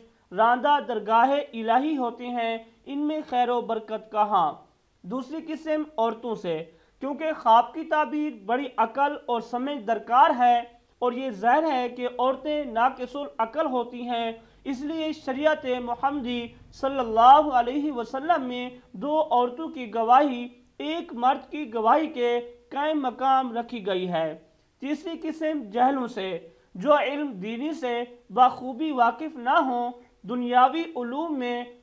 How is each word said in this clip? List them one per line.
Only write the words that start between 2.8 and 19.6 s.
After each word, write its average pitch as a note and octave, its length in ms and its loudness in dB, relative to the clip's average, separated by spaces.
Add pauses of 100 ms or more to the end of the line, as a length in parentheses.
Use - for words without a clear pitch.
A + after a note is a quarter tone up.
इनमें D4 360 -4
खैर B3 280 0
व B3 120 0
बरकत G#3+ 500 -6
कहाँ? G#3 600 0 (320)
दूसरी B3+ 340 -8
किस्म D#4 460 -4 (120)
औरतों A3+ 360 -2
से, E3+ 220 -4 (440)
क्योंकि D4 320 -4
ख्वाब A#3+ 420 4
की D#4+ 100 -8
ताबीर D4+ 600 -2
बड़ी B3 220 -2 (120)
अकल C#4 400 0 (100)
और A#3 140 -2
समझ B3+ 400 -6
दरकार A#3 500 4
है A#3+ 480 2 (220)
और B3 120 0
ये C4 160 -6
ज़ाहिर A#3 340 2
है B3+ 240 0
कि B3 180 -6
औरतें C4 640 -2
नाकिसुल B3+ 580 -2 (100)
अकल C#4 260 -2
होती B3 380 -4
हैं, A#3 380 -4 (240)
इसलिए D4+ 460 -4
शरीयत C#4 680 -2
मुहम्मदी A#3+ 720 -4 (180)
सल्लल्लाहु C4+ 800 6
अलैहि C4 400 0
वसल्लम C4+ 520 -2
में B3 360 -6 (180)
दो D4 220 0
औरतों B3 500 0